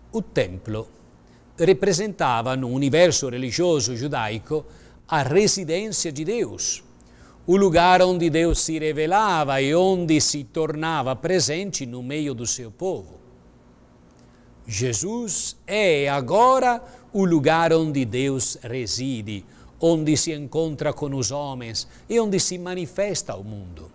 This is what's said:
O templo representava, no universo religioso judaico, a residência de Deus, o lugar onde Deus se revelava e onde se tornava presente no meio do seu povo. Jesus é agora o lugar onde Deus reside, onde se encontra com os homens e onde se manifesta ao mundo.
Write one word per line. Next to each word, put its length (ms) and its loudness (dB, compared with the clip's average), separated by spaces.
O 100 -4
templo 640 -6
representava, 960 2
no 120 -4
universo 600 4
religioso 680 0
judaico, 680 -4
a 160 0
residência 880 0
de 120 -8
Deus, 600 -4
o 100 6
lugar 460 6
onde 260 2
Deus 300 2
se 180 -4
revelava 840 0
e 140 2
onde 480 4
se 220 -2
tornava 720 -4
presente 720 -2
no 160 -10
meio 320 -4
do 100 -8
seu 240 -6
povo. 500 -8
Jesus 920 -4
é 400 2
agora 720 2
o 140 2
lugar 480 4
onde 320 2
Deus 580 -2
reside, 840 -6
onde 360 2
se 160 -2
encontra 640 -4
com 220 -6
os 160 -2
homens 540 -8
e 80 0
onde 220 2
se 180 -4
manifesta 760 -6
ao 100 -12
mundo. 520 -14